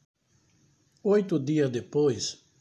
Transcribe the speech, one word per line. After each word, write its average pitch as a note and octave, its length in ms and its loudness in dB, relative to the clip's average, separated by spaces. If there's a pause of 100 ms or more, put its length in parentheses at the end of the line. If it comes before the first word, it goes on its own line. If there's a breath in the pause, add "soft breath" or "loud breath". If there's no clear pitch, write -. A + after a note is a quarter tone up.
(1040)
Oito G3 360 2
dias C#3+ 300 0
depois, A#2+ 720 -2 (220)